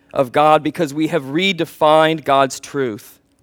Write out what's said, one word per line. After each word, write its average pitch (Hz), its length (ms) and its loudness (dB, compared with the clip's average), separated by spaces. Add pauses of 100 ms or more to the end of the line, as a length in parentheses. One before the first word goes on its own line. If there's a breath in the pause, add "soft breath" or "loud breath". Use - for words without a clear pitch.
(120)
of 123 200 -2
God 151 300 4
because 151 320 -6
we 156 140 -2
have 156 160 -4
redefined 156 1000 0
God's 139 360 0
truth. 123 580 -8 (240)